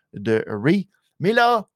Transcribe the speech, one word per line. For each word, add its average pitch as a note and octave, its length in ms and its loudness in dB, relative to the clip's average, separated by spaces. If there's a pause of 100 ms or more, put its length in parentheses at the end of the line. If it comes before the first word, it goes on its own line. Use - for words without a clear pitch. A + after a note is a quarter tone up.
(140)
de A2 320 -2
Rey. C#3+ 420 -2 (320)
Mais F#3+ 140 0
là, A#3+ 420 2